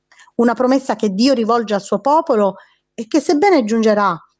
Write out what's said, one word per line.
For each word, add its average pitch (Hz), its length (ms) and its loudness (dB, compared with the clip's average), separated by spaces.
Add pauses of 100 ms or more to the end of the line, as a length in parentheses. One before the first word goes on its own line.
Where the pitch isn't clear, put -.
(360)
una 233 180 2
promessa 254 420 -2
che 214 140 -4
Dio 226 240 0
rivolge 226 420 -2
al 190 60 -4
suo - 200 -6
popolo 254 540 0 (380)
e 226 140 -12
che, - 140 0
sebbene 320 420 2
giungerà 208 560 0 (200)